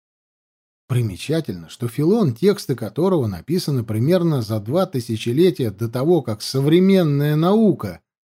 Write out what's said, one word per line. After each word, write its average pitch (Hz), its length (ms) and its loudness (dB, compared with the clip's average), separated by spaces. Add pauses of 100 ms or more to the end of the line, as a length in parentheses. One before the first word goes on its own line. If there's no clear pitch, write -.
(880)
Примечательно, 117 840 -4
что - 200 -8
Филон, 160 460 2
тексты 190 400 0
которого 147 520 0
написаны 123 580 -4
примерно 143 580 0
за 107 180 -4
два 151 260 -2
тысячелетия 127 840 0
до 107 180 -6
того, 139 340 0
как 107 200 -6
современная 151 960 2
наука – 165 640 2 (260)